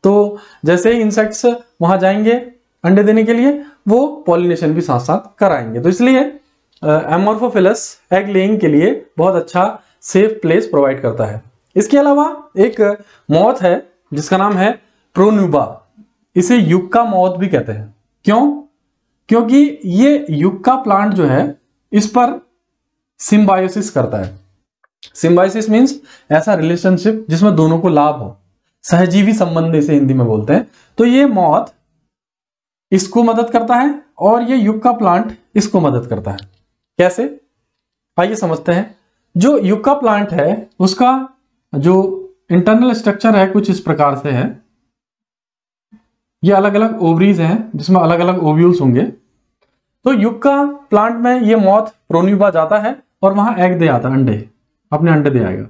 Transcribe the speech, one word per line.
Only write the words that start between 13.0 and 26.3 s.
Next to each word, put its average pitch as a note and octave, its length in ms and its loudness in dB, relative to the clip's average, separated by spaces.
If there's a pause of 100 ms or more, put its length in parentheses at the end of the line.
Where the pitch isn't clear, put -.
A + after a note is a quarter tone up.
moth G3 320 2
है F#3 280 -2 (240)
जिसका D#3 220 -4
नाम G3 160 0
है G3+ 300 -2 (320)
प्रोन्यूबा, F#3 760 0 (440)
इसे F#3 200 2
युक्का F3+ 480 0
मॉथ F#3 320 0
भी F#3+ 120 -4
कहते A#2+ 240 -4
हैं। G#2+ 220 -12 (300)
क्यों? C#4 380 0 (680)
क्योंकि A#3+ 560 2
ये C4+ 460 2
युक्का F#3+ 440 0
plant G#3 380 0
जो F#3 120 0
है C#3 340 -2 (340)
इस G#3 140 2
पर B3 400 -2 (720)
symbiosis F#3+ 720 0
करता A#2+ 280 -4
है। F#2 200 -10 (760)
Symbiosis F#3+ 560 0
means B3 300 2 (300)